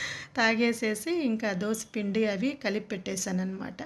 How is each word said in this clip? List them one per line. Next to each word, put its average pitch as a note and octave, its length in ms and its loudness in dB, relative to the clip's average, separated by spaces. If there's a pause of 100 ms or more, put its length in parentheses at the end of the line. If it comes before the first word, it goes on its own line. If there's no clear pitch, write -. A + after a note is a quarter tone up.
(360)
తాగేసేసి A3+ 760 2
ఇంకా A#3 420 2
దోస G#3 320 0 (120)
పిండి G#3 300 2
అవి G#3+ 380 0
కలిపి G#3 220 0
పెట్టేశాను F#3+ 540 -2
అనమాట, F#3+ 460 -6